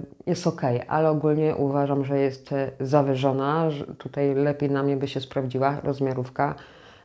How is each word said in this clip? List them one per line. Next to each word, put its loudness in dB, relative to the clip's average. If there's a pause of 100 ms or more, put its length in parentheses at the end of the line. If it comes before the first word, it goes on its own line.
(260)
jest 0
okej. 0
Ale 2
ogólnie 2
uważam, 0
że 0
jest, -2
e, -2
zawyżona, 2
że -6
tutaj -2
lepiej 0
na 0
mnie 2
by -2
się -4
sprawdziła -2
rozmiarówka, -2 (500)